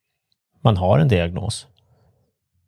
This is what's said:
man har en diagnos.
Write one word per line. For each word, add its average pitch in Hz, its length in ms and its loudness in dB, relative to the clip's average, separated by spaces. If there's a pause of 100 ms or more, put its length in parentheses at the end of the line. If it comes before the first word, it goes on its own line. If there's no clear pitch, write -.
(600)
man 110 160 2
har 92 220 2
en 156 100 2
diagnos. 90 580 -4 (1000)